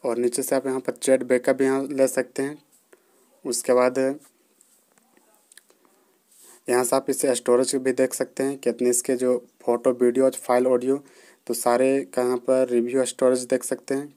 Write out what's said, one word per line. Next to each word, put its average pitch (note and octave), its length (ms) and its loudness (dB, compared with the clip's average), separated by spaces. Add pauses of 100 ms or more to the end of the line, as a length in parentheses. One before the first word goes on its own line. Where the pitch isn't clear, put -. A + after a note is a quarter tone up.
और A#2 140 -2
नीचे B2 240 -2
से C3+ 140 -2
आप C3 100 -2
यहाँ C3 140 -4
पर B2+ 140 -8
चैट C3 280 2
बैकअप B2+ 340 2
भी C3+ 80 2
यहाँ C3+ 220 0
ले C3+ 220 0
सकते C3 340 -4
हैं। C#3+ 140 -8 (880)
उसके B2+ 280 -2
बाद B2+ 260 2 (2750)
यहाँ B2 160 2
से B2+ 120 0
आप C3+ 140 -2
इसे C3 240 0
स्टोरेज B2 420 0
भी C3 160 0
देख - 220 0
सकते - 280 -6
हैं, C#3 160 -2
कितने B2 320 -2
इसके B2 260 -2
जो B2+ 200 0 (260)
फोटो, A#2+ 320 0
वीडियो, B2 360 2
फाइल, B2+ 360 0
ऑडियो, C3 360 0 (440)
तो A#2 80 -2
सारे C3 460 2 (140)
का B2+ 80 0
यहाँ B2 160 0
पर C3 300 2
रिव्यू B2 360 0
स्टोरेज B2+ 400 0
देख B2+ 200 -2
सकते - 300 -6
हैं C#3+ 220 -8